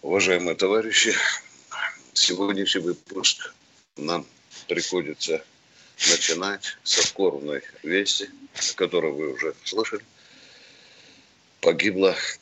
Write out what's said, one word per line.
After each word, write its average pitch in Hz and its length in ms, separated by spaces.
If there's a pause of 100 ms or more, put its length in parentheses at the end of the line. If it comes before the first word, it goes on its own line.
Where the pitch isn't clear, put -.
Уважаемые 87 480
товарищи, 107 600 (960)
сегодняшний 98 680
выпуск - 720 (440)
нам 78 280 (440)
приходится 80 760 (640)
начинать 87 760
со - 200
скорбной 73 580 (200)
вести, 98 480 (460)
которую 82 400
вы 73 160
уже 76 200 (120)
слышали. 107 400 (1600)
Погибла 92 540 (280)